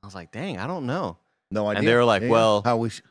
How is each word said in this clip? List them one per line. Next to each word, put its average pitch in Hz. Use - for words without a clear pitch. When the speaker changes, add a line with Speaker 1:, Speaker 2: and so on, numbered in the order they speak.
Speaker 1:
I 101
was 98
like, 87
"Dang, 139
I 98
don't 165
know." 123
Speaker 2:
No 104
idea. 104
Speaker 1:
And 104
they 117
were 120
like, 104
Speaker 2:
Yeah. 120
Speaker 1:
"Well, 110
Speaker 2:
How 120
we 117
sh- -